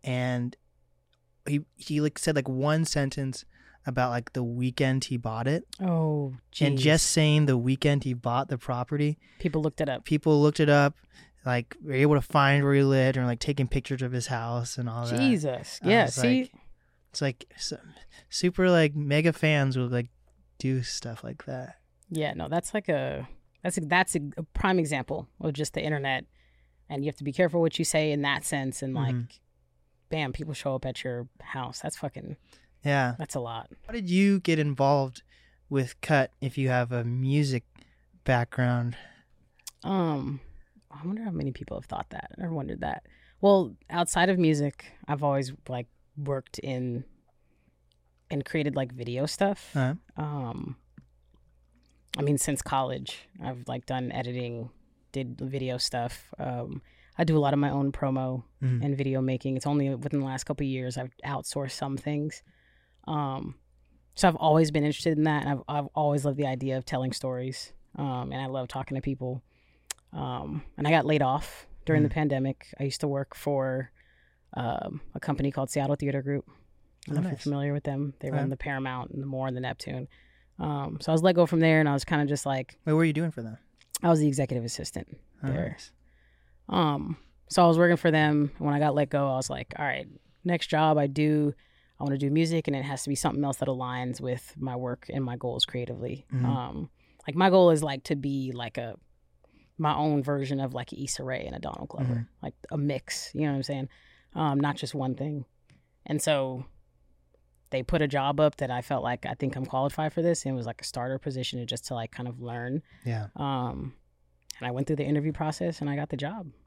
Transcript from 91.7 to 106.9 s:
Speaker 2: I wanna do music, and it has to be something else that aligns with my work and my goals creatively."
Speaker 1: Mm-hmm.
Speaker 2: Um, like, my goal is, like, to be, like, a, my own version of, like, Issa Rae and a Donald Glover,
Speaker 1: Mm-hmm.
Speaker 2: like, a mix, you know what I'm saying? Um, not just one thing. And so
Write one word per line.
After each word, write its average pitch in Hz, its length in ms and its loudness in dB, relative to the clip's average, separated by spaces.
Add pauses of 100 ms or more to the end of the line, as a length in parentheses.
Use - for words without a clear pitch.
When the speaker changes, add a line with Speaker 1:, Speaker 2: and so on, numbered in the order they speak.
Speaker 2:
I 139 60 -6
wanna 139 140 0
do 139 120 0
music, 160 380 2
and 139 80 0
it 135 80 -4
has 139 200 -6
to - 40 -6
be 143 60 0
something 143 280 0
else 139 160 0
that 135 100 -2
aligns 127 520 -4
with 123 380 -6
my 131 180 -6
work 123 320 -8
and 135 160 -4
my 123 120 -6
goals 120 280 -2
creatively." 123 680 -8
Speaker 1:
Mm-hmm. 127 120 0
Speaker 2:
Um, 123 460 -2 (360)
like, 147 100 -8
my 185 120 6
goal 180 220 10
is, 151 120 4
like, 139 220 -4
to 151 120 0
be, 135 360 -4
like, 120 240 -8
a, 117 200 -8 (840)
my 151 160 2
own 147 280 2
version 139 380 -2
of, 127 140 -4
like, 123 180 -8
Issa - 320 -6
Rae 131 220 -6
and - 100 -10
a - 20 -8
Donald - 300 -10
Glover, 127 260 -4
Speaker 1:
Mm-hmm. 117 80 -2 (200)
Speaker 2:
like, 139 120 -8 (160)
a 156 60 -4
mix, 143 580 -4
you 151 80 -2
know 147 100 0
what 139 40 0
I'm 135 60 -2
saying? 139 260 -6 (460)
Um, 143 260 2
not 143 160 0
just - 180 -8
one 131 200 -2
thing. 143 320 -6 (580)
And 151 160 -2
so 131 460 -2 (1040)